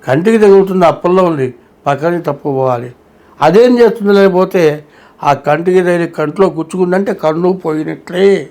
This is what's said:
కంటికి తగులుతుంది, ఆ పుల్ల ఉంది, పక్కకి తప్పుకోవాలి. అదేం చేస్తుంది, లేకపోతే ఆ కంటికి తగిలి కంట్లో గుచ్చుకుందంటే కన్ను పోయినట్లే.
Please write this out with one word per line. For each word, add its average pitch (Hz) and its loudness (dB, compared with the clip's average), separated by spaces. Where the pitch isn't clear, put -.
కంటికి 180 0
తగులుతుంది, 190 4
ఆ 147 -2
పుల్ల 180 0
ఉంది, 139 -4
పక్కకి 156 -2
తప్పుకోవాలి. 131 -4
అదేం 196 4
చేస్తుంది, 202 2
లేకపోతే 185 0
ఆ 147 0
కంటికి 170 0
తగిలి 175 -2
కంట్లో 156 -2
గుచ్చుకుందంటే 180 -4
కన్ను 160 -2
పోయినట్లే. 160 -6